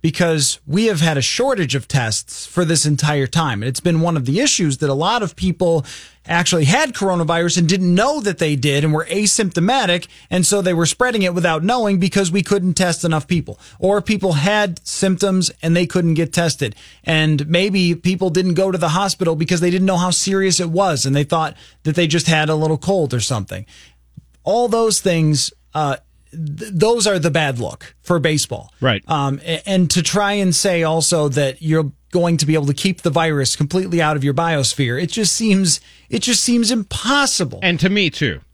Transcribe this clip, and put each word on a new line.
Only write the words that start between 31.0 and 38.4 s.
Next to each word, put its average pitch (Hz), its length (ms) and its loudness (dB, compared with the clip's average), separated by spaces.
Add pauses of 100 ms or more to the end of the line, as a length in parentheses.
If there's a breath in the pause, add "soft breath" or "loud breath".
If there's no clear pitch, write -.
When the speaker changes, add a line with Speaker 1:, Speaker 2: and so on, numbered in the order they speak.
Speaker 1:
that 135 340 -2
you're 156 280 0 (200)
going 170 260 2
to 147 100 -2
be 156 80 2
able 147 100 0
to 143 80 0
keep 185 300 -2
the 170 80 0
virus 151 440 0
completely 170 460 -2
out 156 140 2
of 139 80 -2
your 139 100 0
biosphere, 139 680 0
it 170 120 -4
just 214 240 0
seems, 190 440 0 (300 loud breath)
it 226 140 -2
just 240 200 0
seems 233 280 2
impossible. 226 880 -2
Speaker 2:
And 175 200 0
to 175 60 2
me 196 220 2
too. 98 300 -4 (140)